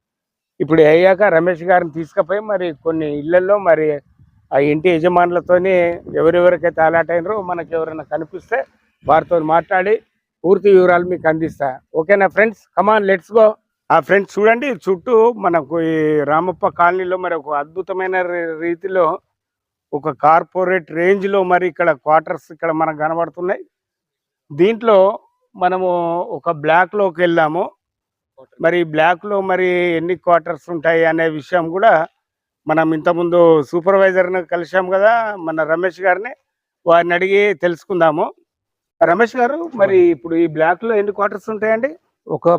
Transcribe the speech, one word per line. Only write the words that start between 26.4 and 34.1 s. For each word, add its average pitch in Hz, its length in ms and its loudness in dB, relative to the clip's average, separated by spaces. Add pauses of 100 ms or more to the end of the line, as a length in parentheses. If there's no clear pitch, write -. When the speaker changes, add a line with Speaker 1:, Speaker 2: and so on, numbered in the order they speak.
Speaker 1:
బ్లాక్ 160 440 0
లోకి 180 260 -2
వెళ్ళాము. 170 500 0 (920)
మరి 170 180 0
ఈ 170 40 0
బ్లాక్ 160 420 0
లో 202 160 -2
మరి 185 280 -2 (300)
ఎన్ని 170 160 -4
క్వార్టర్స్ 170 540 -2
ఉంటాయి 165 360 0
అనే 165 240 0
విషయం 160 400 -4
కూడా 180 380 2 (600)
మనం 160 260 0
ఇంతకుముందు 170 680 2
సూపర్వైజర్ 185 720 0